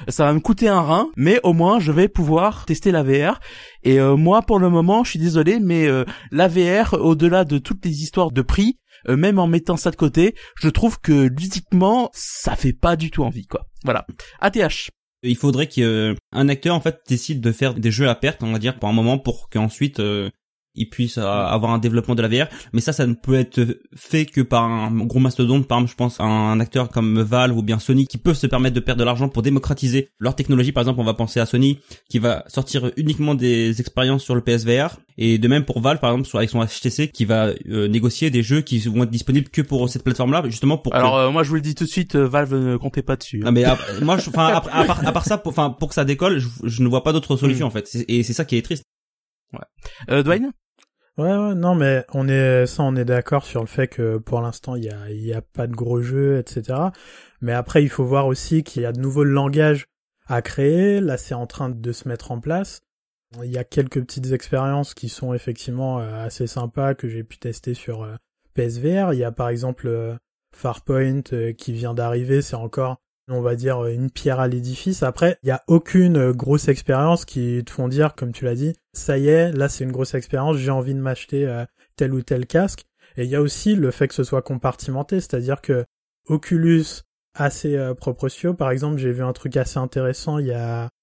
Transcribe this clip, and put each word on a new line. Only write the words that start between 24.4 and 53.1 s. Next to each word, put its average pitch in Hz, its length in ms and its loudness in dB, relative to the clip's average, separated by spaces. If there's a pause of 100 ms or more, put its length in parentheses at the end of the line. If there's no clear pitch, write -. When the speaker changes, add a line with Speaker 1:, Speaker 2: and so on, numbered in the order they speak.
Speaker 2:
par 123 220 2
un 113 300 -2 (140)
gros 117 120 0
mastodonte, 131 480 4
par 120 120 0
exemple, 123 120 0
je - 60 -16
pense 120 240 -2
à - 40 -2
un 110 360 2
acteur 123 300 -2
comme 110 300 2
Valve 123 360 2
ou 113 60 0
bien 110 180 0
Sony 135 260 2
qui - 100 -12
peuvent 156 200 2
se 139 100 0
permettre 127 300 0
de 120 40 2
perdre 120 200 0
de 120 40 2
l'argent 123 240 0
pour 135 140 -2
démocratiser 135 680 0 (100)
leur 123 160 -2
technologie. 123 340 2
Par 120 120 0
exemple, 123 180 0
on 117 40 -2
va 110 100 0
penser 113 260 -2
à 113 60 2
Sony 135 340 2 (280)
qui 120 120 0
va 110 260 0
sortir 127 500 -4
uniquement 151 380 0
des 117 460 0
expériences 131 420 0
sur 123 140 -2
le 120 40 0
P 117 120 0
S 117 120 2
V 120 160 2
R. 156 200 -6 (160)
Et 113 220 4
de 117 100 2
même 143 160 4
pour - 160 -4
Valve, 147 180 2
par 120 140 2
exemple, 127 160 -2
sur, - 100 -4
avec 107 120 0
son 123 100 0
H 113 200 -4
T 123 100 -2
C 151 180 -2
qui - 160 -4
va, 110 240 2 (200)
euh, 104 200 0
négocier 117 420 0
des 120 140 2
jeux 139 160 2
qui 127 180 -2
vont 110 240 0
être 117 80 0
disponibles 131 380 0
que - 140 -2
pour 127 260 -2
cette 123 160 -8
plateforme-là, 135 420 0
justement 135 320 0
pour 131 140 -4
que - 60 0
Speaker 1:
Alors, 127 180 4
euh, 131 160 2
moi, 160 100 2
je 143 60 0
vous 160 80 0
le 156 40 0
dis 151 140 -4
tout 165 100 -4
de 156 60 -4
suite, - 240 -2
euh, 139 140 4
Valve, 139 260 0
ne 127 220 0
comptez 131 260 -4
pas 135 140 -2
dessus, - 260 -10
hein. 117 40 -4
Speaker 2:
Non, 120 60 4
mais 120 120 6
ap-, 127 360 0
moi, 160 160 2
je, 175 120 -4
enfin, 160 180 2
après, 160 240 0
à 160 140 2
part, 156 200 0
à 160 60 2
part 165 140 -2
ça, 208 140 0
pour, 185 120 -8
enfin, 147 200 0
pour 151 180 -6
que - 60 -10
ça 147 100 0
décolle, 143 340 2
je, 123 100 -2 (140)
je 120 220 -2
ne 123 40 4
vois 127 140 2
pas 156 100 2
d'autre 151 220 0
solution, 139 320 0
Speaker 1:
Hmm. - 20 -4
Speaker 2:
en 110 40 -4
fait. 107 160 -6
C'est, 120 180 -8
et 120 160 2
c'est 113 120 -4
ça 160 100 -2
qui 127 120 -2
est 113 60 0
triste. 151 220 -8 (680)
Speaker 1:
Ouais. - 60 -16 (520)
Euh, 143 120 2
Dwayne ? 208 300 0 (640)
Speaker 3:
Ouais, 175 200 0
ouais, 208 200 -2
non, 180 180 2
mais 139 380 2
on 135 160 0
est, 131 380 4
ça, 143 180 -2
on 131 100 0
est 123 100 0
d'accord 127 400 0